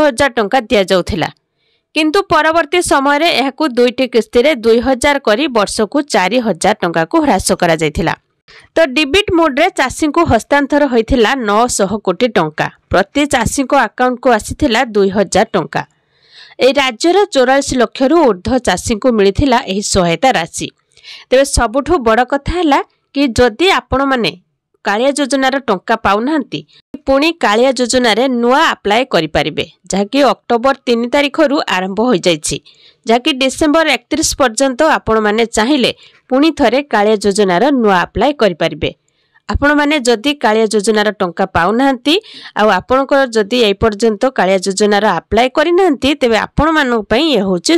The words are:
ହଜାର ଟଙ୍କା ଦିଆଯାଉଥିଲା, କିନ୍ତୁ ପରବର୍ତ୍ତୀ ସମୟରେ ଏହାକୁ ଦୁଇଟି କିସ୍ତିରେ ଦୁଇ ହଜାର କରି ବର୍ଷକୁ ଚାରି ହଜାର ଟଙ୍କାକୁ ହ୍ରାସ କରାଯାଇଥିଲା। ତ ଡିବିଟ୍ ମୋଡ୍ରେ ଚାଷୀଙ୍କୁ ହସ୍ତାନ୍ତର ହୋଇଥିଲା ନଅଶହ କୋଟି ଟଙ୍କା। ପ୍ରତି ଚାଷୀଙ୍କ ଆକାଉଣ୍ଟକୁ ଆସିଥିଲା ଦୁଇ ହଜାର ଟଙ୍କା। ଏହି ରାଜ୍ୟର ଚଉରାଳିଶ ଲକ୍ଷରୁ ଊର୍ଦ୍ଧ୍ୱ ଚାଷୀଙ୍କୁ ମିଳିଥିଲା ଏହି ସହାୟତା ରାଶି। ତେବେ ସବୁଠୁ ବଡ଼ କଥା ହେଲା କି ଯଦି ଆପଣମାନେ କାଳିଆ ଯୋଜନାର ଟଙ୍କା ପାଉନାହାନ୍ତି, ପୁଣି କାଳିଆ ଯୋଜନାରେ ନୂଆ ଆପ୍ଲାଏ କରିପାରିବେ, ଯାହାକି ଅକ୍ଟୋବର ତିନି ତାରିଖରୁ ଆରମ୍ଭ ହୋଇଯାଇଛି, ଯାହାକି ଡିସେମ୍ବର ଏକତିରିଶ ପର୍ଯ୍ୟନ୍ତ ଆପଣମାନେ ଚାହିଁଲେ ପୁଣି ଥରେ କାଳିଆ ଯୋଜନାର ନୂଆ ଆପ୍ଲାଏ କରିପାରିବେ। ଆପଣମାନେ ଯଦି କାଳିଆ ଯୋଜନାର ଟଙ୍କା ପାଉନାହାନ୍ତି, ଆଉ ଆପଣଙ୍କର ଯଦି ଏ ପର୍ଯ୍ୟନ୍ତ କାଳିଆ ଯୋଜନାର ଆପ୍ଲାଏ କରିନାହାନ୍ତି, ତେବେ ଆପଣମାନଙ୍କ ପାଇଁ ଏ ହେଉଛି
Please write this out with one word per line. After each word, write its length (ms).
ହଜାର 320
ଟଙ୍କା 220
ଦିଆଯାଉଥିଲା, 600
କିନ୍ତୁ 240
ପରବର୍ତ୍ତୀ 460
ସମୟରେ 360
ଏହାକୁ 240
ଦୁଇଟି 360
କିସ୍ତିରେ 380
ଦୁଇ 240
ହଜାର 300
କରି 160
ବର୍ଷକୁ 400
ଚାରି 320
ହଜାର 380
ଟଙ୍କାକୁ 320
ହ୍ରାସ 220
କରାଯାଇଥିଲା। 540
ତ 20
ଡିବିଟ୍ 440
ମୋଡ୍ରେ 280
ଚାଷୀଙ୍କୁ 420
ହସ୍ତାନ୍ତର 600
ହୋଇଥିଲା 400
ନଅଶହ 440
କୋଟି 220
ଟଙ୍କା। 300
ପ୍ରତି 320
ଚାଷୀଙ୍କ 400
ଆକାଉଣ୍ଟକୁ 400
ଆସିଥିଲା 440
ଦୁଇ 200
ହଜାର 400
ଟଙ୍କା। 280
ଏହି 180
ରାଜ୍ୟର 360
ଚଉରାଳିଶ 360
ଲକ୍ଷରୁ 340
ଊର୍ଦ୍ଧ୍ୱ 400
ଚାଷୀଙ୍କୁ 400
ମିଳିଥିଲା 400
ଏହି 100
ସହାୟତା 440
ରାଶି। 300
ତେବେ 140
ସବୁଠୁ 380
ବଡ଼ 140
କଥା 260
ହେଲା 220
କି 80
ଯଦି 300
ଆପଣମାନେ 520
କାଳିଆ 320
ଯୋଜନାର 380
ଟଙ୍କା 260
ପାଉନାହାନ୍ତି, 540
ପୁଣି 220
କାଳିଆ 360
ଯୋଜନାରେ 440
ନୂଆ 180
ଆପ୍ଲାଏ 300
କରିପାରିବେ, 520
ଯାହାକି 280
ଅକ୍ଟୋବର 440
ତିନି 260
ତାରିଖରୁ 440
ଆରମ୍ଭ 240
ହୋଇଯାଇଛି, 480
ଯାହାକି 260
ଡିସେମ୍ବର 440
ଏକତିରିଶ 340
ପର୍ଯ୍ୟନ୍ତ 400
ଆପଣମାନେ 460
ଚାହିଁଲେ 340
ପୁଣି 200
ଥରେ 200
କାଳିଆ 220
ଯୋଜନାର 380
ନୂଆ 140
ଆପ୍ଲାଏ 260
କରିପାରିବେ। 480
ଆପଣମାନେ 460
ଯଦି 240
କାଳିଆ 300
ଯୋଜନାର 360
ଟଙ୍କା 240
ପାଉନାହାନ୍ତି, 600
ଆଉ 80
ଆପଣଙ୍କର 420
ଯଦି 220
ଏ 20
ପର୍ଯ୍ୟନ୍ତ 420
କାଳିଆ 280
ଯୋଜନାର 400
ଆପ୍ଲାଏ 280
କରିନାହାନ୍ତି, 520
ତେବେ 160
ଆପଣମାନଙ୍କ 640
ପାଇଁ 140
ଏ 100
ହେଉଛି 300